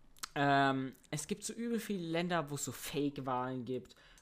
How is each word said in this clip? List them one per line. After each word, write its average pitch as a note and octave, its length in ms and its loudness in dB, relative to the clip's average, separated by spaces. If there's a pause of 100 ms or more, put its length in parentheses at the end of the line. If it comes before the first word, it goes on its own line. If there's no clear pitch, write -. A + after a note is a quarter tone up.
(340)
Ähm, C#3 600 4 (160)
es D3 160 -4
gibt - 180 -4
so A3 80 -4
übel A#3 260 -2
viele G3 280 -2
Länder, E3 440 0
wo D3 40 -4
es C#3 100 -4
so B2+ 80 -4
Fake-Wahlen C3 920 0
gibt, B2+ 300 -6 (280)